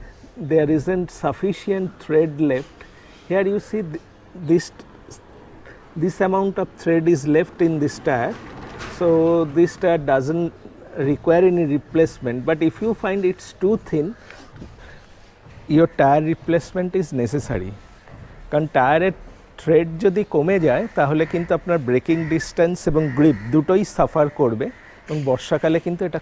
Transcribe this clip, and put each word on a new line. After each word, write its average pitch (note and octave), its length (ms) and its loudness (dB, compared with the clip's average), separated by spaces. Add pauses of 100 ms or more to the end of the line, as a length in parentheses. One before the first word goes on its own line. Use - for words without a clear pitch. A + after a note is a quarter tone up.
(360)
there D#3 340 0
isn't E3+ 400 -2
sufficient F#3+ 880 -4
tread D#3 400 2
left, C#3 280 0 (600)
here F#3+ 180 2
you G3+ 120 0
see G#3+ 240 -6
th-, D#3+ 180 -10 (340)
this, E3+ 380 0 (1200)
this E3 240 -2
amount G3 380 0
of F#3 180 -4
thread E3 320 2
is D3 180 2
left D#3 340 0
in E3 180 2
this D3 200 -2
tire, C#3 360 -2 (640)
so E3 480 2
this D#3+ 320 2
tire E3+ 220 0
doesn't D3 540 -2 (440)
require E3 480 2
any F3 200 2
replacement. C#3 840 -2
But D#3+ 160 0
if - 180 -2
you A3 140 -2
find G3 300 -4
it's - 300 -4
too G#3 240 0
thin, D#3+ 360 -4 (1600)
Your D#3+ 160 6 (120)
tire D#3 360 4
replacement F3 560 -2 (120)
is D3+ 140 -8
necessary। A#2 540 -4 (800)
কারণ D3+ 160 0
টায়ারের D3+ 460 2 (460)
থ্রেড E3 400 0
যদি G3 320 0
কমে F3 300 0
যায়, D#3 340 2
তাহলে D#3 320 0
কিন্তু E3+ 280 -2
আপনার E3+ 240 -2
ব্রেকিং D3+ 500 0
ডিসট্যান্স E3+ 600 -2
এবং D#3 280 0
গ্রিপ D3 200 4 (140)
দুটোই F3 340 2
সাফার D3 440 0
করবে A#2+ 360 0 (440)
এবং D3+ 160 -4
বর্ষাকালে D#3 560 0
কিন্তু F3 240 -4
এটা E3 180 -6